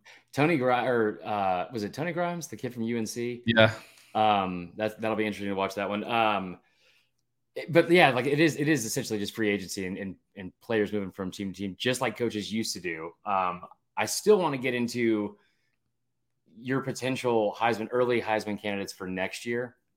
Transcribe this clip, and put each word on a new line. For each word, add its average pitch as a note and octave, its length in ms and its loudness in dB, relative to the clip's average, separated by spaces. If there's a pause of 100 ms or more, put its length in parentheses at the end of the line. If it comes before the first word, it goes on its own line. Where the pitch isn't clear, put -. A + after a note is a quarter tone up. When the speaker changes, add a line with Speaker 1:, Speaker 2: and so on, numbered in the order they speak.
(320)
Speaker 1:
Tony D#3 260 2
Gri-, B2+ 160 2
or, A#2 500 2
uh, F#2+ 480 0
was A2+ 120 -4
it G2 100 -6
Tony E3+ 180 -4
Grimes, F3 360 -4
the - 100 -12
kid B2 160 -8
from A#2+ 100 -8
U A#2 140 -2
N A2+ 80 -2
C? A#2+ 400 -6
Speaker 2:
Yeah. A2 260 6 (440)
Speaker 1:
Um, F#2+ 600 2
that's, G#2+ 200 -2
that'll A2 220 -2
be G#2+ 80 0
interesting G2+ 240 -4
to G2+ 60 -2
watch F#2+ 200 0
that G2+ 140 -2
one. G#2 140 -2
Um, G#2 560 0 (960)
it, - 160 -8
but D#3+ 200 6
yeah, E3+ 200 8
like, B2 140 0
it C#3+ 140 0
is, D#3 180 4
it C#3+ 100 0
is D3 180 4
essentially A2 340 -4
just G2+ 160 -4
free A2 140 2
agency G2 360 -2
and, F#2 120 -4
and, F#2+ 180 -8 (200)
and F#2+ 160 -12 (100)
players G#2+ 300 0
moving G2 200 -4
from F#2+ 180 -6
team G2 220 -8
to E2+ 60 -12
team, F#2+ 200 -6
just B2+ 240 -2
like A#2+ 160 -4
coaches G#2+ 340 -2
used A2 220 -4
to G2 60 -10
do. E2+ 320 -8 (140)
Um, F#2 360 -2 (340)
I G#2+ 120 0
still G#3 320 4
wanna D3+ 180 0
get B2 160 -2
into A#2 640 0 (1200)
your B2+ 220 0
potential A#2+ 800 0
Heisman, A2 320 0
early B2 300 2
Heisman G#2+ 380 -2
candidates G2+ 340 -6
for F#2+ 140 -10
next F#2 380 -6
year. A#2+ 300 -4 (200)